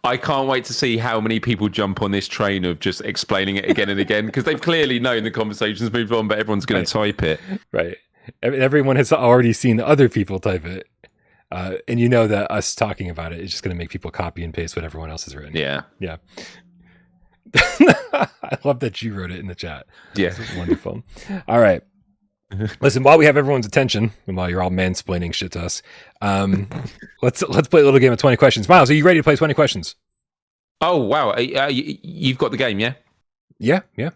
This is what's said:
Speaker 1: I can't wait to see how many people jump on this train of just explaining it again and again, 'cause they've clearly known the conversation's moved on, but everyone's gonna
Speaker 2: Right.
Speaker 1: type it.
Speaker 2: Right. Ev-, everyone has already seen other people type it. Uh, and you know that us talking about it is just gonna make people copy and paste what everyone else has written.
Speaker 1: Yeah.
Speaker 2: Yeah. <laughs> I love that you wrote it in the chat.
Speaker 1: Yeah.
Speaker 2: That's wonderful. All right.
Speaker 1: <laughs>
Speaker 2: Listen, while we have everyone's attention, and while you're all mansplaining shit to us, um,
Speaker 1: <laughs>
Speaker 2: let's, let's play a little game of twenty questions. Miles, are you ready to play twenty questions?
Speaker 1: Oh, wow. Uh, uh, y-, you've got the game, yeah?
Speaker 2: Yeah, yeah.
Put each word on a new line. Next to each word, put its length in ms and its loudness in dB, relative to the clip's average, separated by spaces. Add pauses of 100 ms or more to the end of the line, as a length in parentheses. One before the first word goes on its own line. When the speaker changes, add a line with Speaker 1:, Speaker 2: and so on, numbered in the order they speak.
Speaker 1:
I 120 0
can't 320 -2
wait 180 0
to 60 -10
see 240 0
how 240 -2
many 200 0
people 280 0
jump 340 -2
on 80 0
this 180 -2
train 360 -2
of 160 -4
just 220 -4
explaining 540 -2
it 140 -4
again 180 0
and 120 -2
again, 300 -2
'cause 140 -4
they've 160 -2
clearly 380 0
known 260 -2
the 60 -4
conversation's 640 -4
moved 200 -2
on, 160 0
but 100 0
everyone's 280 -2
gonna 140 0
Speaker 2:
Right. 80 -2
Speaker 1:
type 340 -2
it. 180 0 (320)
Speaker 2:
Right. 240 -4 (460)
Ev-, 120 -2
everyone 420 2
has 160 4
already 400 6
seen 280 2
other 280 4
people 320 -2
type 240 -2
it. 240 -14 (600)
Uh, 260 -8 (100)
and 140 -2
you 80 4
know 180 4
that 240 0
us 240 -4
talking 340 -4
about 240 -10
it 80 -14
is 100 -12
just 120 -10
gonna 120 -6
make 160 -10
people 200 -12
copy 320 -8
and 100 -8
paste 240 -8
what 80 -8
everyone 260 -12
else 140 -12
has 120 -18
written. 200 -16
Speaker 1:
Yeah. 260 -4 (180)
Speaker 2:
Yeah. 160 -8 (1400)
<laughs> 0 -
I 1080 2
love 160 0
that 220 -6
you 120 -8
wrote 160 -10
it 80 -10
in 80 -12
the 80 -12
chat. 320 -14 (280)
Speaker 1:
Yeah. 160 2
Speaker 2:
That's 260 -12
wonderful. 460 -4 (440)
All 140 2
right. 220 4 (680)
Speaker 1:
<laughs> 320 -8
Speaker 2:
Listen, 220 2
while 160 8
we 60 6
have 120 6
everyone's 300 0
attention, 460 0 (160)
and 80 -6
while 120 -2
you're 140 -2
all 80 -2
mansplaining 640 -4
shit 180 -8
to 100 -10
us, 200 -8 (380)
um, 480 0 (260)
Speaker 1:
<laughs> 280 -14
Speaker 2:
let's, 200 0
let's 240 -2
play 140 6
a 40 8
little 140 6
game 140 6
of 60 -2
twenty 180 4
questions. 320 4
Miles, 200 8
are 60 4
you 100 2
ready 140 6
to 60 0
play 100 4
twenty 200 0
questions? 420 -2 (840)
Speaker 1:
Oh, 160 2
wow. 340 0
Uh, 100 -2
uh, 300 -2
y-, 320 -4
you've 360 -4
got 140 0
the 40 -8
game, 220 -2
yeah? 160 -2 (640)
Speaker 2:
Yeah, 220 0 (160)
yeah. 200 -6